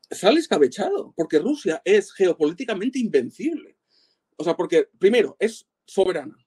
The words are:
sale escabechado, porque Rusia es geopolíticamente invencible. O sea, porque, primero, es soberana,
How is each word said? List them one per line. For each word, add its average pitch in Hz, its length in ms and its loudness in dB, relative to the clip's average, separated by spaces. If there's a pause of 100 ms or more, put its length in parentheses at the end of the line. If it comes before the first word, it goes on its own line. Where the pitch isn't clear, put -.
sale 240 320 2
escabechado, 202 760 0
porque 160 240 0
Rusia 190 460 -2
es 202 260 2
geopolíticamente 190 880 -2
invencible. 208 800 -4 (580)
O 151 80 -10
sea, 165 120 0
porque, 170 340 0 (100)
primero, 202 400 2
es 226 260 -4 (200)
soberana, 180 500 -2 (120)